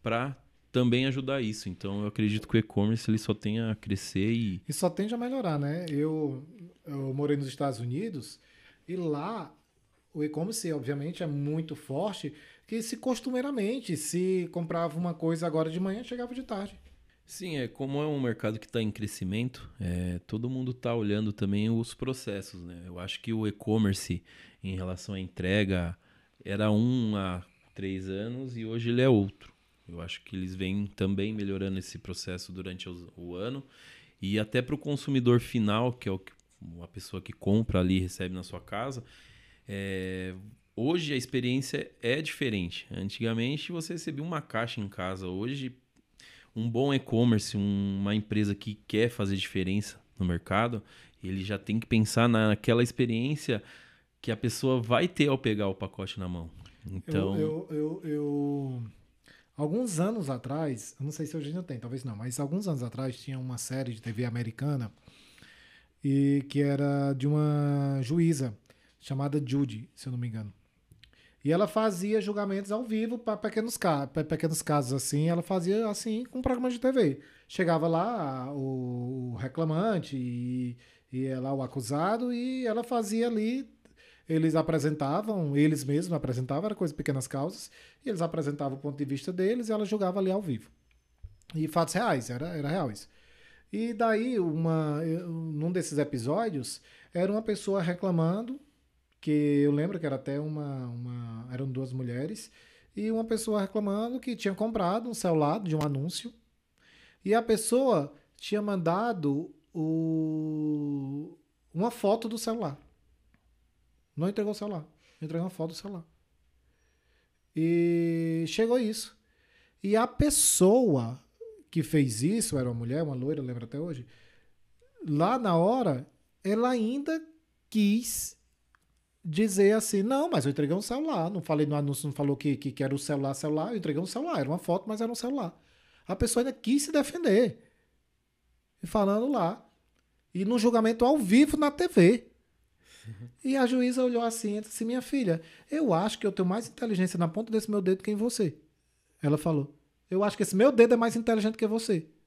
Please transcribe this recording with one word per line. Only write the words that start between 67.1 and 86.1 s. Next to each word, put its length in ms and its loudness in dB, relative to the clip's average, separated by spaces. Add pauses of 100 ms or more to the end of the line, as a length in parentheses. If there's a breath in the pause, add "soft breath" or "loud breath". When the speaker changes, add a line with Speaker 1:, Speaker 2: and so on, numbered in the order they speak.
Speaker 2:
de 140 0
uma 720 2
juíza 560 2 (420 soft breath)
chamada 440 -2
Judy, 520 -2
se 120 -12
eu 40 -6
não 80 -4
me 80 -4
engano. 240 -8 (920 soft breath)
E 60 4
ela 160 4
fazia 520 2
julgamentos 520 -2
ao 120 -2
vivo 360 -2
pra 180 -2
pequenos 400 -2
ca-, 300 2
pra 160 -2
pequenos 400 -2
casos 300 0
assim, 360 0
ela 140 0
fazia 440 0
assim 380 -4
com 160 -8
programas 320 0
de 60 -6
T 120 4
V. 280 4 (280 loud breath)
Chegava 400 2
lá 640 0
o, 840 -4
o 20 -6
reclamante 840 0
e, 580 -4 (360 soft breath)
e 140 -2
é 140 -2
lá 140 -2
o 80 -2
acusado 720 -2
e 320 -4
ela 180 0
fazia 440 0
ali 480 -2 (520 soft breath)
eles 280 4
apresentavam, 1000 0
eles 280 4
mesmos 300 0